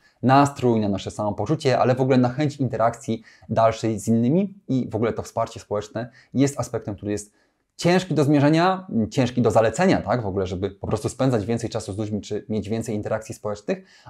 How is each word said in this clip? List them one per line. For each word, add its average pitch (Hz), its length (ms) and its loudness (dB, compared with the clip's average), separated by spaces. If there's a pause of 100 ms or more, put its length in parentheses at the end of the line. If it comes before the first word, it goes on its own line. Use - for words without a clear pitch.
(240)
nastrój, 131 560 4
na 104 100 0
nasze 98 220 -4
samopoczucie, 110 680 0
ale 120 160 4
w 127 60 0
ogóle 131 160 4
na 123 120 4
chęć 143 280 -4
interakcji 113 640 -2 (260)
dalszej 110 500 0
z - 80 -12
innymi 139 460 2 (140)
i 127 220 -2
w - 60 -4
ogóle 110 180 0
to - 100 -8
wsparcie - 360 -6
społeczne 107 500 -6 (240)
jest 135 260 2
aspektem, 110 360 -6
który 104 160 -6
jest 104 220 -6 (440)
ciężki 180 360 0
do 147 100 2
zmierzenia, 160 640 2 (220)
ciężki 123 320 0
do 113 100 4
zalecenia, 110 500 4
tak, 113 200 0
w 107 40 -4
ogóle, 95 220 -2
żeby 95 220 -4
po - 180 -12
prostu 107 220 -2
spędzać 120 360 0
więcej 117 240 -2
czasu 107 240 -8
z 95 40 -8
ludźmi, 104 240 -4
czy 104 280 -8
mieć 101 200 -4
więcej 113 260 -4
interakcji 110 400 -6
społecznych, 139 480 -6 (260)